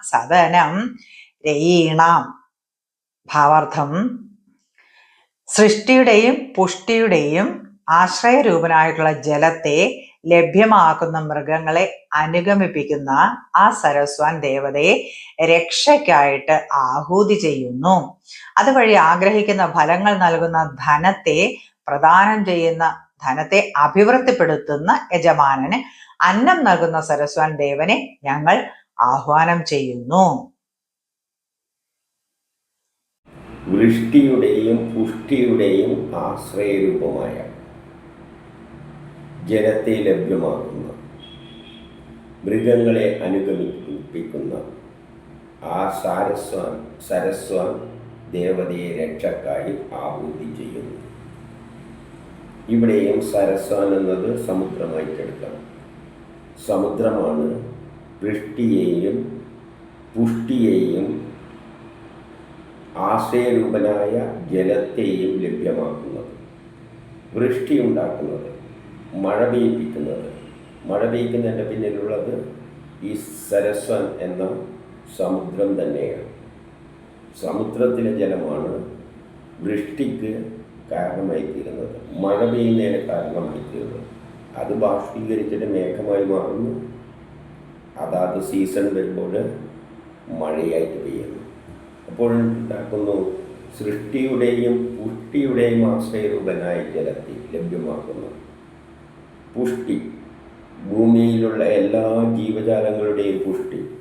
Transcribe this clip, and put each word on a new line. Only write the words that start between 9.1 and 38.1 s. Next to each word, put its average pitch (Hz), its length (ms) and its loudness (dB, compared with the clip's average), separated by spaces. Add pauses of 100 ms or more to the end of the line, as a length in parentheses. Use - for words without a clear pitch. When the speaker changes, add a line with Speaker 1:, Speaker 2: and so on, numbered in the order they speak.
Speaker 1:
ജലത്തെ 156 520 2 (520)
ലഭ്യമാക്കുന്ന 170 840 6 (120)
മൃഗങ്ങളെ 156 560 0 (360)
അനുഗമിപ്പിക്കുന്ന 160 920 0 (500)
ആ 202 40 8 (160)
സരസ്വാൻ 147 540 2 (100)
ദേവതയെ 139 480 2 (580)
രക്ഷയ്ക്കായിട്ട് 160 1040 4 (300)
ആഹൂതി 165 580 2
ചെയ്യുന്നു. 135 520 2 (640)
അതുവഴി 233 360 6 (140)
ആഗ്രഹിക്കുന്ന 196 560 4 (100)
ഫലങ്ങൾ 180 480 4
നൽകുന്ന 165 360 2 (260)
ധനത്തെ 156 540 2 (480)
പ്രദാനം 175 600 6
ചെയ്യുന്ന, 165 360 0 (400)
ധനത്തെ 131 360 2 (240)
അഭിവൃദ്ധിപ്പെടുത്തുന്ന 170 1080 4 (220)
യജമാനന് 151 680 4 (480)
അന്നം 262 360 4
നൽകുന്ന 170 340 4 (100)
സരസ്വാൻ 151 440 0 (120)
ദേവനെ 151 340 0 (260)
ഞങ്ങൾ 151 320 2 (520)
ആഹ്വാനം 147 520 2 (120)
ചെയ്യുന്നു. 131 520 0 (3500)
Speaker 2:
വൃഷ്ടിയുടെയും 113 1080 4 (140)
പുഷ്ടിയുടെയും 110 960 0 (320)
ആശ്രയരൂപമായ 95 1120 -2 (2250)